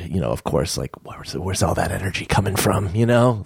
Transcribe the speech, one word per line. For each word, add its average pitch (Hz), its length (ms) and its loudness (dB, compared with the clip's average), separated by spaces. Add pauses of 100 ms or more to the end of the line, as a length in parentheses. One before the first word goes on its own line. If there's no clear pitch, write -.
you 92 120 -2
know, 60 100 0
of - 140 -4
course, - 340 0
like, 64 140 -6 (120)
where's, - 320 -14
where's 92 260 -2
all 90 120 2
that 87 160 0
energy 95 360 -4
coming 98 300 0
from, 101 380 0
you 113 120 4
know? 120 400 4